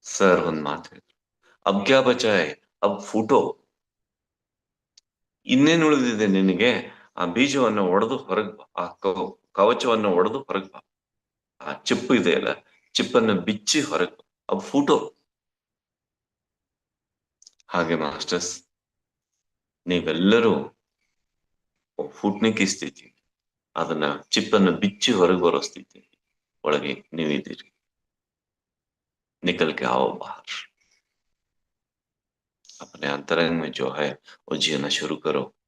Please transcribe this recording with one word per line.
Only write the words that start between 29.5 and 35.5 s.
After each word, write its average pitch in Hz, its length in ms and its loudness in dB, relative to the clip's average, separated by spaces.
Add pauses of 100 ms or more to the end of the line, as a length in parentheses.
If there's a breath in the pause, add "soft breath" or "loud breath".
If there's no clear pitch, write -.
ಕೆ - 80 -6
ಆವೋ 62 280 0
ಬಾಹರ್. - 580 -14 (2000)
ಅಪನೆ 76 260 -12
ಅಂತರಂಗ 82 540 -2
ಮೇ 76 80 -6
ಜೋ 65 200 -6
ಹೈ, 71 200 -4 (280 loud breath)
ವೋ - 180 -10
ಜೀನಾ 73 320 -2
ಶುರು 76 340 -6
ಕರೋ. 71 340 -4 (120)